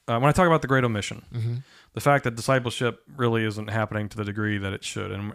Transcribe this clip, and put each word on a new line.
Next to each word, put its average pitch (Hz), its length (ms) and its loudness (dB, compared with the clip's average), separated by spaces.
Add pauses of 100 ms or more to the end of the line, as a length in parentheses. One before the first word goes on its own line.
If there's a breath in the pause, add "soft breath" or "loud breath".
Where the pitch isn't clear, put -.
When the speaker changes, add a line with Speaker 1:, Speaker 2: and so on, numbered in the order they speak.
Speaker 1:
uh, 117 100 2
when 135 120 4
I - 20 6
talk 180 160 4
about 160 160 6
the 127 40 -4
Great 131 160 4
Omission, 110 400 -4 (100)
Speaker 2:
Mm-hmm. 117 220 -2 (380 loud breath)
Speaker 1:
the 113 80 -6
fact 143 220 4
that 117 120 -2
discipleship 120 680 -2 (120)
really 117 300 2
isn't 107 240 -4
happening 107 400 -2
to - 80 -12
the 107 60 -4
degree 104 340 -2
that 98 160 -4
it - 100 -10
should, 98 280 -8
and, 101 240 -8